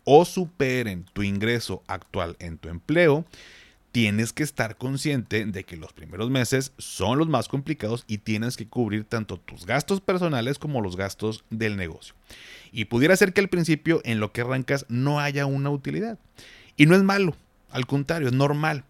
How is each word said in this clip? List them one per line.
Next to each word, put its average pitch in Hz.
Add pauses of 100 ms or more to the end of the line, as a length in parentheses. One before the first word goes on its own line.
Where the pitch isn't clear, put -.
o 156
superen 127
tu 101
ingreso 101
actual 90
en 85
tu 80
empleo, 151 (640)
tienes 113
que 156
estar 113
consciente 127
de 95
que 87
los 80
primeros 92
meses 131
son 107
los 165
más 131
complicados 139
y 107
tienes 113
que 110
cubrir 107
tanto 107
tus -
gastos 190
personales 151
como 147
los 92
gastos 98
del 110
negocio. 87 (560)
Y 110
pudiera 151
ser 190
que 202
al 190
principio, 165
en 113
lo 107
que -
arrancas, 131
no 135
haya 143
una 139
utilidad. 151 (600)
Y 151
no 170
es 196
malo, 196 (340)
al 127
contrario, 143
es 123
normal, 147